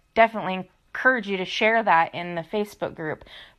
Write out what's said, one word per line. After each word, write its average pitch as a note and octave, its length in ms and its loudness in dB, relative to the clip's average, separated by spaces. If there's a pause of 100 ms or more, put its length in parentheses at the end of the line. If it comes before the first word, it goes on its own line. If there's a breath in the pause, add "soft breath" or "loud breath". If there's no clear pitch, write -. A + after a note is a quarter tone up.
(160)
definitely F#3 520 0 (260)
encourage B3 340 0
you G3 80 -2
to F#3 80 -4
share A3+ 360 2
that E3+ 320 4
in F3 220 -8
the E3+ 80 -4
Facebook G#3 540 -6
group, D#3 280 -8 (340 loud breath)